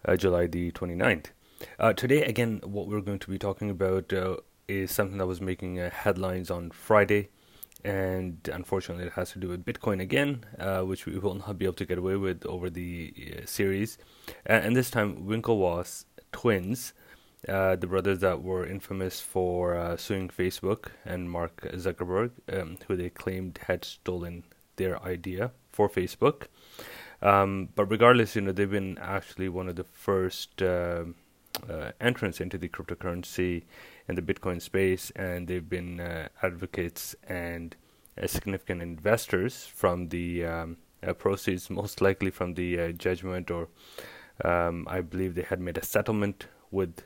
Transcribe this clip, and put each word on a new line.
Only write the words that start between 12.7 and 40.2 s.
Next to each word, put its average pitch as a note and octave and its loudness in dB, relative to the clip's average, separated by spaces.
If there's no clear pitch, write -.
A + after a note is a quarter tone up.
uh, - -10
series. G2 0
A-, A2 8
and A2 4
this B2+ 2
time, G#2 0
Winklevoss G2 0
twins, G#2 2
uh, F#2+ 4
the F#2 -4
brothers F#2 2
that F2+ 4
were F#2 -2
infamous F#2+ -4
for, F2+ 2
uh, E2+ -2
suing F#2+ -4
Facebook F#2 -2
and F2+ -4
Mark E2+ -4
Zuckerberg, F#2 -2
um, F2+ -4
who G2 2
they F2 -4
claimed F#2 -6
had F2+ 0
stolen F2 -6
their F#2 -2
idea F#2 -4
for - 4
Facebook. - 0
Um, G2 6
but G#2 4
regardless, A2+ 8
you G#2+ 4
know, G2 2
they've G2 2
been G2 -2
actually F#2+ -4
one F2+ -4
of F2 -6
the F2+ -6
first, - -2
uh, F2 2
uh, D#2 -6
entrants A2+ 0
into F#2 -4
the E2+ -6
cryptocurrency F2 -4
and E2+ 0
the F2 -2
Bitcoin F2+ -2
space, F#2+ 0
and F2+ -4
they've F2+ -4
been, F2+ -6
uh, E2+ -6
advocates F2+ -4
and, E2+ -6
uh, - -4
significant F#2 -4
investors F#2 0
from F2+ 0
the, F2 -2